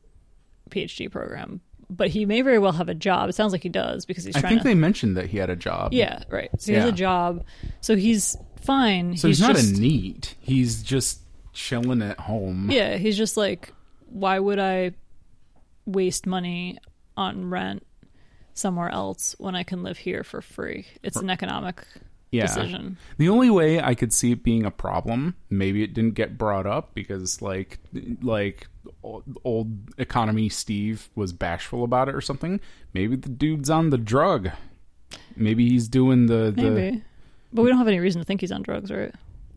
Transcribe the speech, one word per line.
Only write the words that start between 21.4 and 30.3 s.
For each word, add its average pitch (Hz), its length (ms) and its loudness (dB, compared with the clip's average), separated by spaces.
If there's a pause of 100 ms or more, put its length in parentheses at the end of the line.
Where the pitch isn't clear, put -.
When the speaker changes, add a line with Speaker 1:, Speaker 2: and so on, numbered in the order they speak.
Speaker 2:
Yeah. 113 140 2
Speaker 1:
decision. - 500 -4 (220)
Speaker 2:
The 156 100 4
only 240 220 6
way 165 320 6
I 127 140 2
could 120 180 0
see 120 180 2
it 120 120 -2
being 113 220 4
a 98 60 -2
problem, 117 640 -2 (140)
maybe 98 340 0
it 104 100 -6
didn't 113 200 2
get 110 240 -4
brought 101 280 -2
up 120 280 -4
because, 95 480 -8
like, 95 380 -6 (420)
like, 104 460 -2 (360)
o-, 107 200 -14 (200)
old 110 540 -4
economy 113 500 0